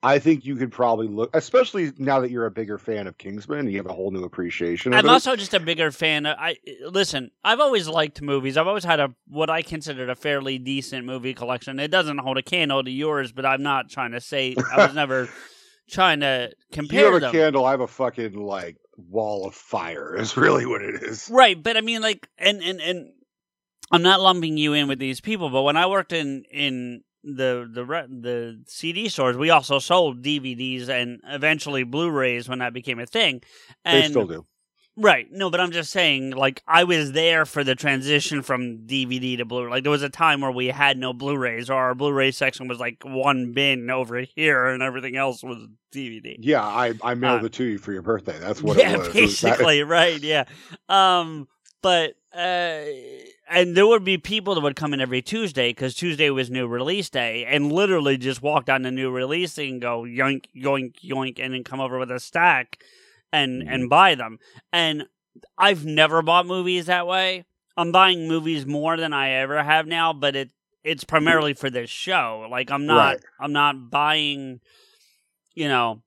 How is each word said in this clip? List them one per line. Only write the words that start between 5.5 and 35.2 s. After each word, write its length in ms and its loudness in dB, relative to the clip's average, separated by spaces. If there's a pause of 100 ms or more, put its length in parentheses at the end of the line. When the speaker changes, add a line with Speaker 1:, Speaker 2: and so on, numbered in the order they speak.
Speaker 2:
a 40 4
bigger 320 0
fan 360 -2
of, 120 -2
I, 180 -6 (280)
listen, 460 -2 (120)
I've 160 2
always 300 2
liked 320 -2
movies. 380 0
I've 100 2
always 160 -2
had 160 2
a, 140 0 (120)
what 220 -2
I 140 -2
considered 480 -8
a 40 -4
fairly 440 -2
decent 480 -6
movie 260 -6
collection. 480 -6
It 100 -4
doesn't 280 0
hold 180 -4
a 60 -18
candle 420 0
to 60 -8
yours, 420 -2
but 140 -6
I'm 160 0
not 260 -2
trying 240 -6
to 80 -8
say, 340 -4 (160)
I 160 6
was 80 -2
Speaker 1:
<laughs> 0 -
Speaker 2:
never 360 -2 (600)
trying 300 2
to 300 0
Speaker 1:
You 60 -20 (160)
Speaker 2:
compare 340 2
Speaker 1:
have 80 6
a 60 6
Speaker 2:
them. 120 -2
Speaker 1:
candle, 320 4
I 60 4
have 100 0
a 80 -4
fucking, 460 -4
like, 420 -8 (220)
wall 480 -4
of 80 -12
fire 600 -8
is 220 -4
really 300 4
what 160 -4
it 200 -10
is. 300 -12
Speaker 2:
Right, 280 6
but 160 -2
I 40 2
mean, 220 -4
like, 260 -4 (100)
and, 240 0
and, 180 -6
and 280 -6 (840)
I'm 100 4
not 180 6
lumping 360 4
you 160 2
in 160 2
with 100 -2
these 220 -6
people, 300 -4
but 120 2
when 140 4
I 100 4
worked 260 0
in, 380 -4
in 520 -6 (200)
the, 500 -2
the 120 -8
re-, 240 -6
the 580 -8
C 260 -8
D 160 -4
stores, 280 0
we 140 2
also 280 4
sold 440 2
D 160 -2
V 160 -8
Ds 340 -8
and 400 -4
eventually 560 -2
Blu-rays 640 -2
when 120 -6
that 120 -4
became 260 -8
a 80 -10
thing. 360 -2 (420)
Speaker 1:
They 180 4
Speaker 2:
And 80 2
Speaker 1:
still 160 2
do. 200 -12 (520)
Speaker 2:
Right. 320 4